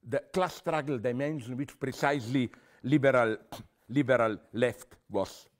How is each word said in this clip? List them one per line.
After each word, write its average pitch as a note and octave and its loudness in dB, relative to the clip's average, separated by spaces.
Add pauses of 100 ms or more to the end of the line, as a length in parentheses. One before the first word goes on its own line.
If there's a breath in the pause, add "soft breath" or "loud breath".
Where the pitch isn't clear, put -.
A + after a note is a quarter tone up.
the C#3 -2 (100)
class F#3 -2
struggle D3 -4
dimension, B2+ -4
which C3+ -8
precisely C3 0 (320 loud breath)
liberal, B2+ 4 (260)
<clears throat> - -20
liberal A#2+ 2 (160)
left A#2+ -2 (140)
was - -4 (120)